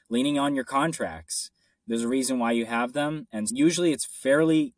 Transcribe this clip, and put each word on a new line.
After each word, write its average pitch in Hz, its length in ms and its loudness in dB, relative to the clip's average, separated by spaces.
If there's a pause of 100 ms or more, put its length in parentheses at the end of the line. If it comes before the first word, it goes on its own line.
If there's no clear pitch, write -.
leaning 277 300 2
on 285 160 2
your 262 100 -2
contracts. 120 840 -4 (360)
There's 117 160 -2
a 117 60 -2
reason 131 300 0
why 117 140 0
you 117 140 0
have 120 260 -2
them, 147 400 -4
and 107 200 -4
usually 160 400 2
it's 131 120 -4
fairly 151 720 2